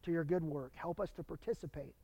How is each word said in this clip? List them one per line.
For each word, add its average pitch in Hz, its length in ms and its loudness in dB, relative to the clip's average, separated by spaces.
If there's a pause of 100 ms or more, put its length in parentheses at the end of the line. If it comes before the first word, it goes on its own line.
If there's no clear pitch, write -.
to 175 60 0
your 165 140 4
good 170 180 4
work. 147 320 0
Help 170 240 -2
us 196 140 2
to 170 100 -8
participate 151 800 -4